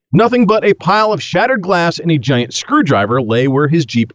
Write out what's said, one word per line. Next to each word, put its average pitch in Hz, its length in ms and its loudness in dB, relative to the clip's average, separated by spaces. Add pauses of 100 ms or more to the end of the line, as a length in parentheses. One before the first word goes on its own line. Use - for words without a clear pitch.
(120)
Nothing 233 340 2
but 214 200 0
a 202 80 2
pile 214 400 0
of 143 100 -6
shattered 220 380 -2
glass 175 360 -2
and 170 140 -2
a 156 60 2
giant 120 360 -2
screwdriver 131 680 0
lay 120 260 0
where 139 220 0
his 160 160 0
Jeep 117 280 -2